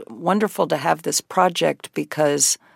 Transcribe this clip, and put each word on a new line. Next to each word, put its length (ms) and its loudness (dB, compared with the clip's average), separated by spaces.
wonderful 600 0
to 80 0
have 280 -2
this 180 -2
project 720 0
because 640 0